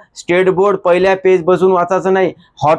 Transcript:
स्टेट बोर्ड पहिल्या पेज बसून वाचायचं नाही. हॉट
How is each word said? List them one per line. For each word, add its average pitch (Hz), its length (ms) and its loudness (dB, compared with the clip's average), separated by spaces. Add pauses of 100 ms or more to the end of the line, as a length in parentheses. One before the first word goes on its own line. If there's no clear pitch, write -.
(160)
स्टेट 180 340 -2
बोर्ड 190 280 0
पहिल्या 185 380 0
पेज 185 280 0
बसून 185 280 2
वाचायचं 180 420 -2
नाही. 190 200 0 (300)
हॉट 156 160 2